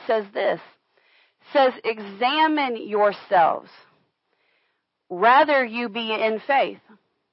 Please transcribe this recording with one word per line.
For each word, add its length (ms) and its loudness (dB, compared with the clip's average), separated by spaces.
says 260 0
this, 280 -2
says, 220 4
"Examine 960 -2
yourselves, 800 0
rather 560 4
you 240 -8
be 240 -6
in 340 -2
faith." 320 -2